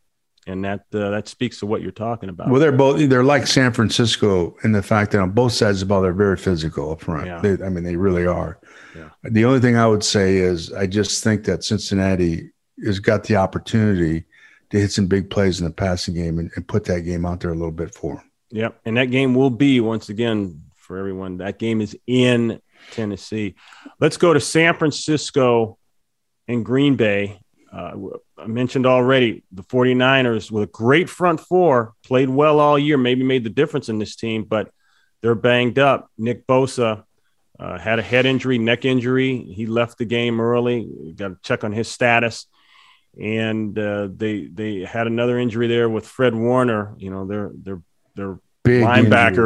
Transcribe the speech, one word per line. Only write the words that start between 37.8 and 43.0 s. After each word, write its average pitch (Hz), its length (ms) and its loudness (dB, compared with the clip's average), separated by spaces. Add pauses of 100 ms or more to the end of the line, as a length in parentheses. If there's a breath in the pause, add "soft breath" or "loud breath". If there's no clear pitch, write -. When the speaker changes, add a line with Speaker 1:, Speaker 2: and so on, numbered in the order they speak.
Speaker 1:
a 110 40 -2
head 123 220 2
injury, 131 320 0
neck 117 280 0
injury. 131 520 0
He 110 300 -10
left 113 320 -2
the 123 80 -6
game 117 340 -2
early. 120 480 -2 (260)
Got 101 140 -8
to 90 140 -14
check 120 220 -4
on 107 80 -4
his 110 160 -4
status. 117 580 0 (720 soft breath)